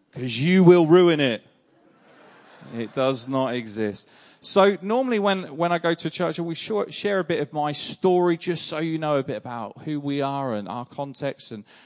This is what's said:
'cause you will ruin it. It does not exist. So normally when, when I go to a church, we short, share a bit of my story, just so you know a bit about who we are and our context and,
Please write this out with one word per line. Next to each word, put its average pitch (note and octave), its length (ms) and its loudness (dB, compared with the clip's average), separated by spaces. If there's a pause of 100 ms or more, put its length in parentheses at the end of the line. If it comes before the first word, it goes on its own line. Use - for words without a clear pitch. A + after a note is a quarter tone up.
(140)
'cause A#2+ 240 -6
you F3+ 260 4
will F3 220 10
ruin E3+ 340 6
it. B2 240 0 (1300)
It A2+ 160 -8
does C3 340 -2
not C3 280 -2
exist. G#2+ 520 -6 (320)
So G3+ 440 4
normally A#3+ 340 0
when, F#3+ 400 -2
when E3+ 140 0
I E3+ 80 0
go E3+ 160 0
to - 120 -6
a D#3+ 40 -8
church, E3 280 -4
we E3+ 140 -6
short, G3+ 400 -6
share G3+ 260 -2
a F3+ 40 0
bit E3 180 -4
of C#3 120 -8
my D3 180 -4
story, F3+ 640 0
just E3+ 300 -6
so D#3+ 100 -8
you D#3+ 220 -4
know D3+ 180 0
a C3+ 60 -2
bit C#3 120 -8
about A2+ 460 -12
who D3+ 180 -6
we C#3+ 220 -4
are C#3 320 -4
and G2+ 160 -6
our B2 160 -10
context C#3 680 -10
and, G#2+ 120 -14 (220)